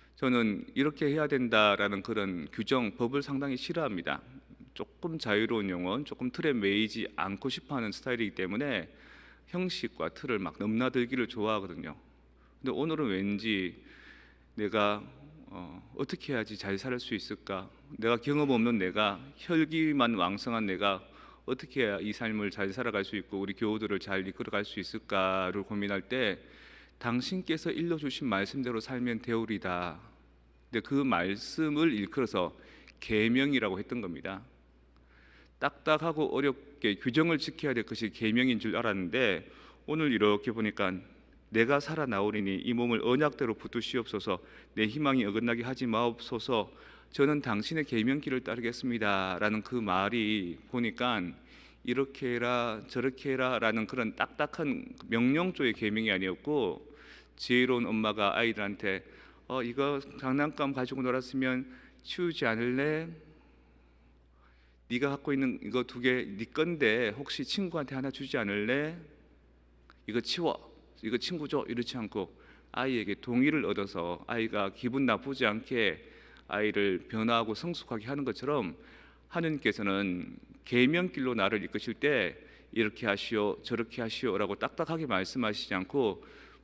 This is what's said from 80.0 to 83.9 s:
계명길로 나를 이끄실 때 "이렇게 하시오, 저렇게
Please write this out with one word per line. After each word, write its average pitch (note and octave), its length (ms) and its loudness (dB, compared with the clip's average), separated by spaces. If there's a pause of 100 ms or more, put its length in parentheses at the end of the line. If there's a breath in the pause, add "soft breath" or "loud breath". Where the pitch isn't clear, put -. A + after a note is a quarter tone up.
계명길로 C3 720 4
나를 G#2 280 2
이끄실 G#2 320 -6
때 B2+ 420 2 (340 loud breath)
"이렇게 A2 340 0
하시오, G#2 560 0
저렇게 A#2 400 -4